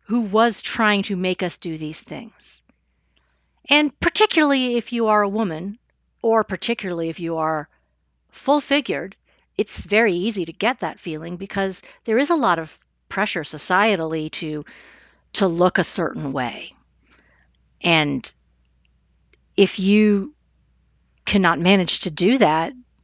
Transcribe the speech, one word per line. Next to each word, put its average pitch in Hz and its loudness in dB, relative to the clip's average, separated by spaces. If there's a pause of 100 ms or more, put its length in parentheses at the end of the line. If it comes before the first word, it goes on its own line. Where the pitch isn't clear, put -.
who 233 -2
was 220 2
trying 208 0
to 202 -4
make 185 -2
us 180 -4
do 160 -8
these 151 -10
things. - -18 (1080)
And 294 4
particularly 285 2
if - -6
you 233 0
are 214 4
a 202 2
woman, 196 -4 (440)
or 220 2
particularly 180 -6
if 160 -10
you 165 -4
are 156 -2 (600)
full-figured, 262 -2 (420)
it's - -4
very 208 2
easy 190 -4
to 165 -12
get 240 -2
that 160 -8
feeling 165 -10
because 190 -6 (220)
there 220 0
is 285 2
a 339 2
lot 196 2
of 160 -12 (320)
pressure 190 -2
societally 160 0
to, 151 -6 (720)
to 196 2
look 175 2
a 170 2
certain 151 -6
way. 123 -6 (1120)
And 151 0 (1300)
if 196 2
you 208 2 (960)
cannot 180 4
manage 180 4
to - -4
do 196 2
that, 165 2 (320)